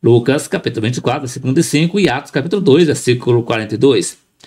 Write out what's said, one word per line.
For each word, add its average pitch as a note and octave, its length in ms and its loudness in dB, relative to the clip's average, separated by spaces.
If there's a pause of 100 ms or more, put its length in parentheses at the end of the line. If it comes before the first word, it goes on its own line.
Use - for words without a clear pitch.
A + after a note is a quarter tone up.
Lucas, A#2+ 460 2
capítulo A#2 360 -6
vinte A#2+ 120 -2
e - 40 -6
quatro, C#3 200 -4
versículo C3 320 -6
trinta D#3+ 120 2
e - 40 -6
cinco, E3+ 300 0
e E3+ 100 2
Atos, B2+ 200 -6
capítulo F3 320 -4
dois, D#3+ 260 4
versículo B2 540 0
quarenta A2 340 -4
e - 20 -6
dois. A#2+ 400 2 (300)